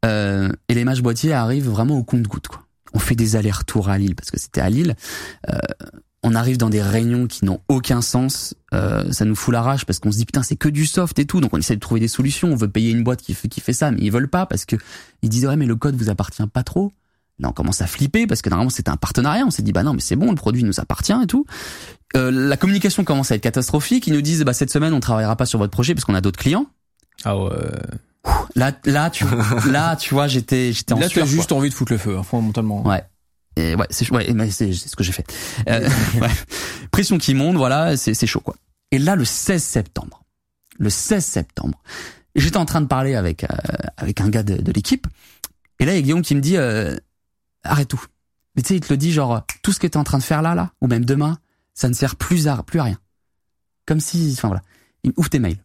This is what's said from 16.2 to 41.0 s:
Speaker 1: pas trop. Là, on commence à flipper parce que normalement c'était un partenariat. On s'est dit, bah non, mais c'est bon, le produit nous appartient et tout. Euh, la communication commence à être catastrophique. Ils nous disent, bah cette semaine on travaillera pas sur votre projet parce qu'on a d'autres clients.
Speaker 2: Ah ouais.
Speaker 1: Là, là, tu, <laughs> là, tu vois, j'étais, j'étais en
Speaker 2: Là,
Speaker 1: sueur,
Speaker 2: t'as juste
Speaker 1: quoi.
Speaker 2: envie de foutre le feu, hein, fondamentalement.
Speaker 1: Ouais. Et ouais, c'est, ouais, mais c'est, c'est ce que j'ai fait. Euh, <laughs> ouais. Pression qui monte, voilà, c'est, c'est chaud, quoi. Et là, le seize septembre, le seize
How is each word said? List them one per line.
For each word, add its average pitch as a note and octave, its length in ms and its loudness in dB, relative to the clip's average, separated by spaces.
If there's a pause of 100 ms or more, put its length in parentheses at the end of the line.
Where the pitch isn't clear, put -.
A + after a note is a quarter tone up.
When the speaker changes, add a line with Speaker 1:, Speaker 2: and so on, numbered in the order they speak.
Speaker 1:
pas B2 120 -2
trop. G3 280 -2 (480)
Là, C2+ 100 -2
on - 20 -6
commence - 300 -2
à F#2 60 -2
flipper G#3+ 380 0
parce - 160 -2
que - 80 -2
normalement A#2 220 0
c'était - 180 -4
un D2 80 -2
partenariat. D3+ 480 0
On A3 60 2
s'est - 100 -4
dit, G#2 120 0
bah F2 100 2
non, D3 100 2
mais - 80 -2
c'est - 140 -2
bon, F3+ 140 2
le G3 60 2
produit A#2+ 280 0
nous G2 160 0
appartient - 420 -2
et A3+ 60 2
tout. C4+ 180 2 (680)
Euh, B2+ 160 2
la C3+ 260 2
communication G3 460 2
commence C#3 280 2
à A#2 40 4
être G#2 80 0
catastrophique. D3 640 0
Ils D#3 60 2
nous D3 80 4
disent, D#3 220 0
bah B2+ 100 2
cette B2+ 180 0
semaine D#3 220 2
on C#3+ 80 2
travaillera A2 340 2
pas C3 100 0
sur A2+ 140 0
votre G2+ 120 0
projet B2+ 220 2
parce D#3+ 120 -2
qu'on G2+ 100 2
a F#2 60 2
d'autres F#2+ 180 0
clients. F#3+ 260 2 (600)
Speaker 2:
Ah G2+ 120 -2
ouais. F#2+ 140 -4 (1040)
Speaker 1:
Là, C3 180 2 (120)
là, D3 240 2
tu, - 140 -4 (240)
<laughs> A#2 240 2
là, D#3+ 240 2
tu - 180 -4
vois, C#3+ 140 2
j'étais, B2+ 460 0
j'étais - 200 -4
en A2+ 60 2
Speaker 2:
Là, D#3+ 80 2
Speaker 1:
sueur, F3 180 2
Speaker 2:
t'as C#3 60 2
juste E3 180 2
Speaker 1:
quoi. D3+ 80 4
Speaker 2:
envie C#3+ 120 2
de C3 40 -6
foutre A#2+ 200 0
le A2+ 40 0
feu, G2 200 -2
hein, G2 60 -4
fondamentalement. G#2+ 600 -2
Speaker 1:
Ouais. G2 160 2 (540)
Et D#2+ 200 0
ouais, G2 140 2
c'est, - 220 -2
ouais, A#2+ 220 0
mais G#2+ 180 0
c'est, G2 220 0
c'est - 160 -6
ce - 80 -12
que G2 60 0
j'ai F2+ 100 -2
fait. - 120 -6 (440)
Euh, A2+ 180 0 (160)
<laughs> A#2 180 0
ouais. A#2 60 2 (640)
Pression G3 280 2
qui C3+ 140 0
monte, C#3+ 220 2
voilà, D3 400 2
c'est, A2 180 0
c'est A2+ 140 0
chaud, - 140 -2
quoi. - 140 -8 (360)
Et C#3 80 2
là, D#3+ 160 4
le D#3+ 80 2
seize E3+ 400 0
septembre, - 600 -4 (520)
le G#2+ 120 0
seize G3 340 0